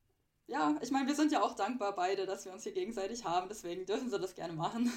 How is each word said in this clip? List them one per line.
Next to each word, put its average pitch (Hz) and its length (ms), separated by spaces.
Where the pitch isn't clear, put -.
ja, 302 340
ich 262 100
mein, 269 160
wir 294 80
sind 302 180
ja 220 100
auch 233 120
dankbar 208 400
beide, 190 320
dass 190 180
wir 185 80
uns 196 100
hier 208 100
gegenseitig 196 520
haben, 180 240
deswegen 185 380
dürfen 240 240
sie 202 80
das 180 160
gerne 165 200
machen. 214 420